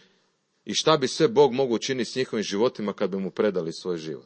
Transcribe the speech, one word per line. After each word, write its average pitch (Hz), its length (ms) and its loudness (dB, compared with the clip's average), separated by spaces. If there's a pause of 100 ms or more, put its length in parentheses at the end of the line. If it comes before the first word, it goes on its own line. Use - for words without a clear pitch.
(640)
i 101 80 -6
šta 156 240 4
bi 131 100 -2
sve 156 200 2
Bog 123 260 6
mogao 127 220 2
učiniti 127 360 -4
s - 40 -14
njihovim 123 280 -2
životima 101 500 0
kad 101 160 -2
bi 95 80 -4
mu 95 140 -4
predali 90 420 0
svoj 90 240 -6
život.” 78 280 -10